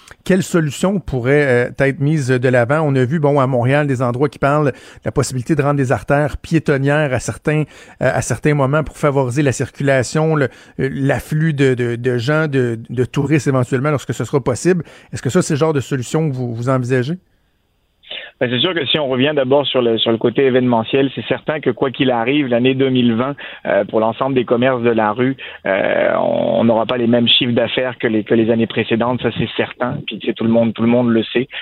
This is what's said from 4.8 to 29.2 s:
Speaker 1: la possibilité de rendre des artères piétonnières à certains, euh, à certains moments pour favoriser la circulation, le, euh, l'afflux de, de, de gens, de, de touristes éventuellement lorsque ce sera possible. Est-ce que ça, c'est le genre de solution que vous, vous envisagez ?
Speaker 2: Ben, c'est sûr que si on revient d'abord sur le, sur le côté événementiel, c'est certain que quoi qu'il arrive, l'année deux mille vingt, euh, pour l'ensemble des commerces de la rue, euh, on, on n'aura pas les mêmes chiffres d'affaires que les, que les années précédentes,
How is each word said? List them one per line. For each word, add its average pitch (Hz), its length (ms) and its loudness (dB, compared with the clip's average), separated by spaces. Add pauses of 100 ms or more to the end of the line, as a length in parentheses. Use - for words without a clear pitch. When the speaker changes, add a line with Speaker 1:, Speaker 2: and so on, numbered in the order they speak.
Speaker 1:
la - 80 -4
possibilité 131 420 -2
de 143 80 0
rendre 143 140 0
des 135 160 0
artères 143 440 0
piétonnières 143 760 0
à 123 80 -2
certains, 151 400 -2
euh, 147 40 -2 (360)
à 127 220 0
certains 147 320 -2
moments 143 280 2
pour - 160 -10
favoriser 135 440 0
la 139 100 2
circulation, 139 840 0
le, 143 140 0 (320)
euh, 135 120 0
l'afflux 143 640 -2
de, 135 200 2
de, 120 200 -2
de 123 240 -2
gens, 151 300 0
de, 127 280 0 (140)
de 123 140 0
touristes 143 420 0
éventuellement 135 440 0
lorsque 135 220 -4
ce 120 120 -4
sera 139 180 -2
possible. 156 400 0 (300)
Est-ce - 100 -12
que 135 80 -2
ça, 180 120 2
c'est - 120 -2
le 139 60 -2
genre 160 120 2
de 151 60 0
solution 147 500 -2
que 139 60 -4
vous, 123 220 -6
vous 120 120 -4
envisagez ? 131 460 0 (1200)
Speaker 2:
Ben, 123 120 -2
c'est 123 100 -2
sûr 175 140 0
que 160 100 -2
si 127 140 -2
on 147 100 -2
revient 131 260 0
d'abord 139 320 2
sur 131 140 0
le, 117 180 2
sur 117 140 0
le 113 60 0
côté - 260 2
événementiel, 127 720 2
c'est 120 120 -8
certain 151 320 -4
que 143 120 0
quoi 131 200 -2
qu'il 127 200 0
arrive, 127 380 0
l'année 123 260 2
deux 131 160 2
mille 120 240 2
vingt, 131 200 -2 (300)
euh, 101 200 2
pour 110 140 -2
l'ensemble 113 360 0
des 123 100 2
commerces 123 380 2
de 120 80 2
la 110 220 2
rue, 131 240 0 (300)
euh, - 520 0
on, - 420 0
on 113 40 2
n'aura 113 200 2
pas 123 140 -2
les 120 80 0
mêmes 120 220 2
chiffres 123 260 2
d'affaires 123 440 -2
que - 80 -4
les, 110 180 0
que 127 100 0
les 113 160 2
années 113 160 2
précédentes, 117 560 -2